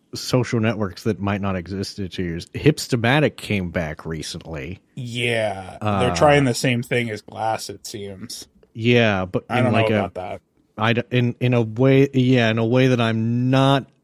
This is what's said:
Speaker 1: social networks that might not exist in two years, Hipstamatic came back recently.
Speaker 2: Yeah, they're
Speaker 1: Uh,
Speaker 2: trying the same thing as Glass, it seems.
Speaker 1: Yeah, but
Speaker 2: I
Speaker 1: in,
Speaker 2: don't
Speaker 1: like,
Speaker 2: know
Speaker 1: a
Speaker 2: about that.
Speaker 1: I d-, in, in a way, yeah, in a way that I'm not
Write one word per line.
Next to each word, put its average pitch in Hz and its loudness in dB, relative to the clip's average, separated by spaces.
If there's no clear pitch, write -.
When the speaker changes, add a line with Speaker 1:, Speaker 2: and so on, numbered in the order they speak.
Speaker 1:
social 123 0
networks 107 -2
that 101 -2
might 101 -2
not 98 -2
exist 95 -8
in 95 -6
two 92 -6
years, 85 -6
Hipstamatic 135 0
came 95 -4
back 78 -6
recently. 80 -10
Speaker 2:
Yeah, 113 -4
they're 98 0
Speaker 1:
Uh, 87 -2
Speaker 2:
trying 143 6
the 120 2
same 120 -2
thing 120 -2
as 104 -8
Glass, 110 -4
it 98 -14
seems. 101 -14
Speaker 1:
Yeah, 113 4
but 104 -6
Speaker 2:
I 120 0
Speaker 1:
in, 120 2
Speaker 2:
don't 120 2
Speaker 1:
like, 110 2
Speaker 2:
know 107 2
Speaker 1:
a 101 0
Speaker 2:
about 98 -8
that. 98 -10
Speaker 1:
I 110 2
d-, 117 -2
in, 123 0
in 123 0
a 120 2
way, 135 4
yeah, 123 4
in 110 0
a 117 0
way 127 4
that 123 2
I'm 117 0
not 135 4